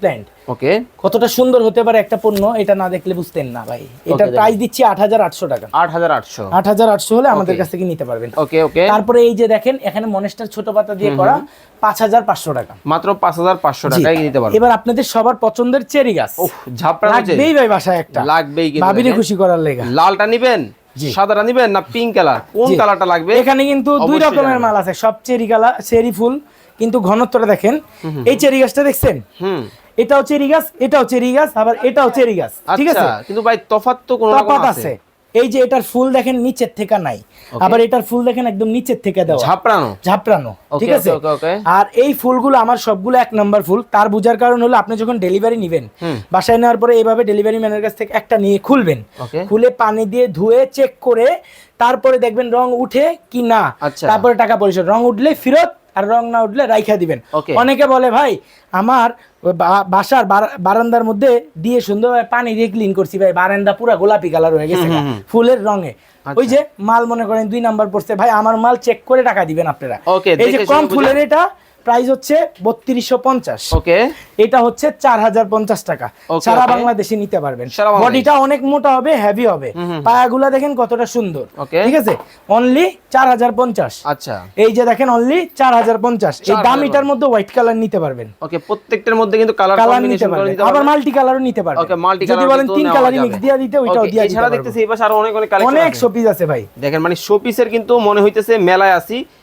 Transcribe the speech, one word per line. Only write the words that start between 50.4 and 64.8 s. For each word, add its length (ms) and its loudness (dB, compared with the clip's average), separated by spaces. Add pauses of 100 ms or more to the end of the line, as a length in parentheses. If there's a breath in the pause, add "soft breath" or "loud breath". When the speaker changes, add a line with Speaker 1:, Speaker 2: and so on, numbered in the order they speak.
Speaker 1:
চেক 160 0 (140)
করে 200 2 (560 soft breath)
তারপরে 420 2
দেখবেন 320 -2
রং 100 2 (160)
উঠে 220 0 (280)
কি 80 -4 (120)
না। 100 2 (240)
Speaker 2:
আচ্ছা। 240 -6
Speaker 1:
তারপরে 320 4
টাকা 200 0
পরিশোধ। 300 0
রং 80 2 (100)
উঠলে 200 0 (120)
ফেরত, 280 2 (240)
আর 140 -2
রং 220 0
না 120 0
উঠলে 240 -2
রাইখা 300 0
দিবেন। 220 -2 (140)
Speaker 2:
ওকে। 220 -4
Speaker 1:
অনেকে 320 2
বলে, 240 2
"ভাই, 260 0 (360 soft breath)
আমার 380 2 (320 soft breath)
ওই 100 0
বা-, 360 0
বাসার 360 2
বারা-, 340 0
বারান্দার 460 0
মধ্যে 360 2 (180)
দিয়ে 220 -2
সুন্দরভাবে 420 0
পানি 320 -4
দিয়ে 140 0
ক্লিন 240 -2
করছি 260 -4
ভাই, 140 2
বারান্দা 400 0
পুরা 240 0
গোলাপি 340 2
কালার 240 2
হয়ে 140 -2
গেছে 140 0